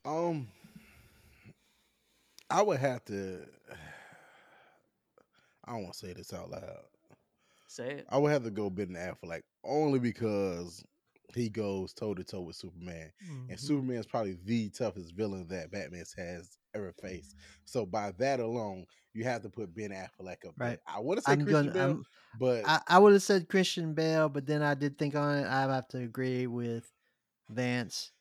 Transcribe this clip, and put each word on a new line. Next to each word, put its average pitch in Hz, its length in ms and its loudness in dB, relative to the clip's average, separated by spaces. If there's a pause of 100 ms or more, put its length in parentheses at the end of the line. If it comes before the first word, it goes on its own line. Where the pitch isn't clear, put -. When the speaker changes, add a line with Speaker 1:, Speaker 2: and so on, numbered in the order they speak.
Speaker 1:
Um, 160 420 0 (2000)
I 175 120 4
would 196 180 4
have 127 260 0
to, 95 360 -6 (2250)
I - 80 -10
don't 110 100 -6
wanna 90 100 -12
say 92 200 -12
this 87 200 -14
out 87 160 -10
loud. - 280 -12 (920)
Speaker 2:
Say 123 240 -8
it. 143 180 -12
Speaker 1:
I - 80 2
would 147 140 6
have 143 120 2
to 113 80 -4
go 101 180 -2
Ben 92 260 -4
Affleck 85 460 -8 (240)
only 143 340 4
because 98 840 0 (520)
he 120 140 0
goes 98 440 -2
toe 107 200 -4
to 92 100 -6
toe 95 180 -8
with 82 140 -10
Superman, 85 640 -12
and 139 300 -12
Speaker 3:
Mm-hmm. 117 80 -10
Speaker 1:
Superman's 127 480 -2
probably 104 400 -4
the 110 240 0
toughest 92 440 -6
villain 95 360 -4
that 87 220 -8
Batman 87 340 -10 (120)
has 90 400 -12 (160)
ever 98 280 -8
faced. 92 340 -12 (300)
So 117 200 -2
by 101 340 -4
that 135 200 2
alone, 110 460 -4 (280)
you 113 120 -6
have 120 160 -2
to 104 80 -12
put 95 260 -8
Ben 104 140 -6
Affleck 95 580 -12
up - 100 -16
there. 123 120 -2
Speaker 3:
Right. 120 180 -6
Speaker 1:
I - 140 -6
wanna 170 200 0
say - 120 4
Speaker 3:
I'm 147 100 4
Speaker 1:
Christian 147 220 6
Speaker 3:
gonna, 143 80 0
Speaker 1:
Bale, 139 180 4
Speaker 3:
I'm, - 140 -2 (340)
Speaker 1:
but 123 260 2
Speaker 3:
I, 156 220 6
I 175 120 10
would've 202 220 12
said 190 280 2
Christian 180 440 2
Bale, 160 360 4
but 139 160 -4
then 147 160 2
I 147 120 4
did 143 240 -2
think 143 180 0
on 147 240 2
it. 135 80 0
I 131 160 2
have 131 260 0
to - 80 -8
agree 127 500 -2
with 120 420 -4 (600)
Vance. 123 720 -2